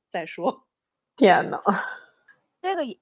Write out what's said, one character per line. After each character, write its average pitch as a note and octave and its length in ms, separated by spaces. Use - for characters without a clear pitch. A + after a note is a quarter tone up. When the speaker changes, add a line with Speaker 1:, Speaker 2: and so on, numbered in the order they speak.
Speaker 1:
再 E3 180
说。” - 400
Speaker 2:
天 E3+ 340
呐。 - 100
Speaker 3:
这 F#4 140
个 D#4+ 80
也， A#3 180